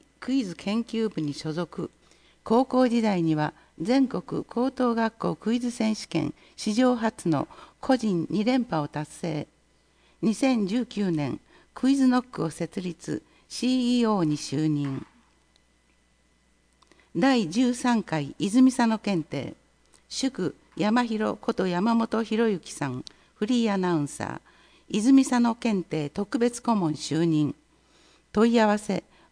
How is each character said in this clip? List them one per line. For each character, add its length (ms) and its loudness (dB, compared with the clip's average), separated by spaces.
ク 140 -4
イ 100 2
ズ 120 -8
研 280 -4
究 240 -4
部 140 -6
に 120 -4
所 200 -8
属。 360 -6
高 220 4
校 240 2
時 120 2
代 200 2
に 120 2
は 200 0
全 300 2
国 340 -6
高 280 -2
等 220 0
学 240 -2
校 200 -2
ク 160 -2
イ 80 0
ズ 100 -4
選 240 -2
手 120 -12
権 260 -4
史 160 -4
上 240 4
初 320 -4
の 180 0
個 160 2
人 340 0
二 140 0
連 220 2
覇 160 -2
を 80 -6
達 240 -8
成。 340 -6
二 120 2
千 340 0
十 180 -2
九 260 -2
年、 280 -2
ク 160 0
イ 60 4
ズ 120 4
ノ 140 4
ッ 40 -16
ク 180 -8
を 60 -2
設 320 -8
立、 420 -8
シ 200 -4
ー 320 2
イ 60 4
ー 60 2
オ 140 2
ー 20 2
に 80 0
就 320 -4
任。 380 -2
第 340 2
十 240 2
三 300 0
回 340 -4
泉 320 4
佐 160 2
野 140 0
検 260 -2
定。 280 -8
祝 460 -4
山 300 0
広 340 -2
こ 140 -4
と 140 -2
山 280 0
本 260 0
博 280 0
之 240 -6
さ 160 -6
ん、 160 -8
フ 100 -4
リ 180 2
ー 100 0
ア 40 0
ナ 180 0
ウ 60 2
ン 80 -2
サ 160 -8
ー、 280 -12
泉 340 6
佐 160 2
野 160 2
検 280 -2
定 260 -4
特 280 -4
別 240 0
顧 140 0
問 180 0
就 300 -2
任。 320 2
問 220 4
い 60 6
合 80 6
わ 100 2
せ、 260 -4